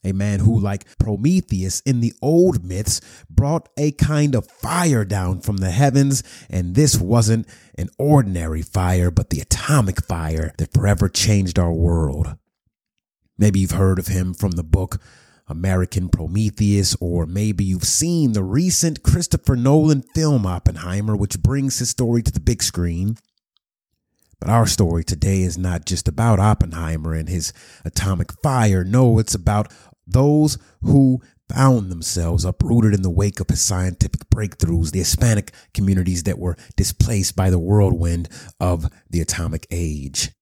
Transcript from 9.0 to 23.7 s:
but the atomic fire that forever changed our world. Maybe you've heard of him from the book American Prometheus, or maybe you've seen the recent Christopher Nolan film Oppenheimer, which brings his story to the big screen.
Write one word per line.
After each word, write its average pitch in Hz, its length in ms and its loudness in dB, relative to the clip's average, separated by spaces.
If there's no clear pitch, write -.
but - 180 0
the 73 100 -4
atomic - 640 0
fire 80 540 -4
that - 160 -4
forever 98 340 2
changed 95 520 0
our 87 120 2
world. 82 640 0
Maybe 101 220 2
you've 92 140 0
heard 95 260 2
of - 80 -8
him 92 260 -2
from 92 200 -4
the 85 100 -4
book 92 360 -2
American 92 600 -2
Prometheus, 101 920 0
or 85 280 -2
maybe 101 360 -2
you've 92 200 -2
seen 160 480 0
the 104 120 -2
recent 160 600 -2
Christopher 160 520 0
Nolan 139 460 4
film 147 320 2
Oppenheimer, 90 680 -2
which 98 280 -4
brings 135 340 0
his 123 140 -4
story 117 320 0
to - 80 -2
the - 80 -4
big 104 240 0
screen. 87 540 -4